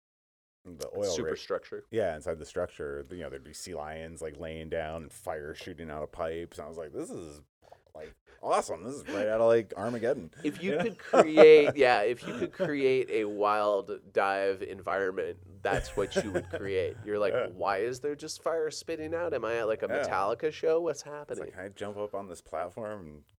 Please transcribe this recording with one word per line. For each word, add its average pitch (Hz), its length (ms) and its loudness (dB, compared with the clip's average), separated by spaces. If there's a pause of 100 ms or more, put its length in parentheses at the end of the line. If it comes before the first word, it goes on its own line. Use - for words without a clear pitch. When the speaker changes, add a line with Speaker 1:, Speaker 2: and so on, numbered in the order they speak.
(640)
Speaker 1:
the 76 220 -14
oil 101 160 -8
rig. 101 40 -2
Speaker 2:
Superstructure. 85 840 -6
Speaker 1:
Yeah, 98 240 0
inside 78 240 -6
the 76 60 -12
structure, 71 680 -6
you 90 100 -12
know, 71 80 -10
there'd 67 140 -12
be 76 100 -18
sea 87 220 -12
lions, 80 460 -10
like, 76 180 -10
laying 80 300 -10
down 80 340 -6
and - 80 -16
fire 78 420 -10
shooting 80 360 -12
out 76 140 -8
of 76 80 -10
pipes. 82 460 -8
And 80 80 -12
I - 40 -14
was 82 80 -12
like, 78 140 -12
"This 156 200 -10
is, 78 300 -14 (520)
like, 78 200 -16 (280)
awesome. 110 420 -2
This 131 120 -10
is 127 120 -14
right 104 200 -2
out 110 140 2
of, 113 60 6
like, 113 300 4
Armageddon." 113 540 -2 (120)
Speaker 2:
If 147 200 -4
you 185 80 -2
Speaker 1:
You - 60 -2
know? 175 60 0
Speaker 2:
could 156 140 -4
create, 156 760 10
Speaker 1:
<laughs> 143 40 -10
Speaker 2:
yeah, 123 260 6
if 123 260 -2
you 202 60 -8
could 202 180 -4
create 139 600 0
a 110 140 2
wild 104 880 0
dive 98 520 2
environment, 92 720 -4 (240)
that's 98 340 -2
what 98 280 -2
you 107 80 -6
would - 180 -4
create. 95 560 -4
You're 104 140 -4
like, 101 140 2
Speaker 1:
Yeah. 117 160 -2
Speaker 2:
"Why 90 300 -2
is 127 200 -4
there 147 160 -4
just 151 260 -12
fire 160 300 -2
spitting 156 420 -8
out? 165 220 -4
Am 113 100 -4
I 113 120 -2
at, 113 100 0
like, 110 160 0
a 101 40 -2
Speaker 1:
Yeah. 135 160 -2
Speaker 2:
Metallica 107 480 0
show? 160 300 0
What's 165 200 -4
Speaker 1:
It's - 80 -16
Speaker 2:
happening?" 147 360 -10
Speaker 1:
like, - 80 -14
"Can 90 80 -14
I 98 80 -8
jump 101 280 -10
up 104 180 -6
on 98 120 -8
this 85 140 -14
platform 98 600 -8
and, 76 220 -16 (160)